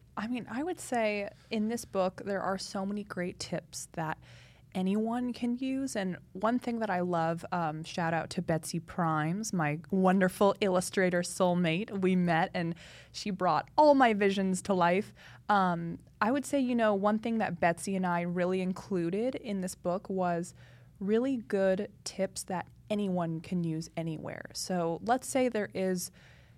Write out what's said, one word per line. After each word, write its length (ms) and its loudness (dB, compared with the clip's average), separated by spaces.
I 100 -4
mean, 240 -4
I 100 -4
would 200 -4
say 480 -2
in 200 0
this 160 -4
book, 400 -2
there 160 -2
are 160 -2
so 280 -6
many 200 -6
great 340 -8
tips 540 -8
that 240 -6
anyone 600 -2
can 240 -2
use. 400 -4
And 200 -2
one 260 0
thing 220 -4
that 100 -2
I 120 0
love, 500 0
um, 320 -4
shout 300 -2
out 180 -2
to 100 -4
Betsy 380 -2
Primes, 720 -2
my 280 0
wonderful 720 4
illustrator 640 2
soulmate. 760 0
We 140 4
met 380 2
and 220 -2
she 200 -8
brought 360 2
all 180 10
my 180 6
visions 500 2
to 100 0
life. 400 2
Um, 500 2
I 100 2
would 140 0
say, 160 0
you 140 0
know, 180 4
one 260 2
thing 200 -2
that 200 -2
Betsy 380 0
and 100 0
I 140 0
really 400 0
included 720 -2
in 240 -6
this 160 -4
book 340 -4
was 440 -2
really 360 2
good 520 0
tips 380 -4
that 240 -6
anyone 520 0
can 240 -2
use 320 -4
anywhere. 560 -6
So 500 -2
let's 240 0
say 220 2
there 240 -2
is 380 -2